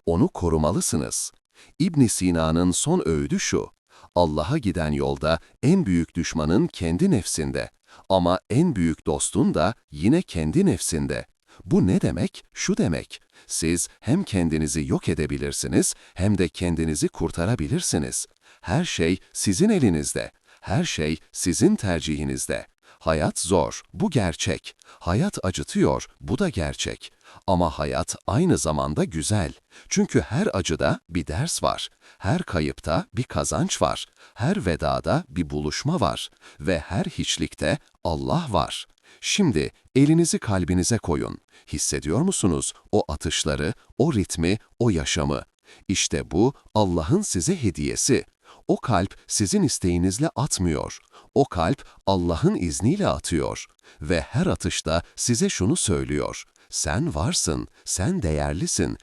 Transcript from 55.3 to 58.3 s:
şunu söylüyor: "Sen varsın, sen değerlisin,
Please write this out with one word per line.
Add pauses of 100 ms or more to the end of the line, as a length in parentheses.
şunu
söylüyor: (260)
"Sen
varsın, (180)
sen
değerlisin,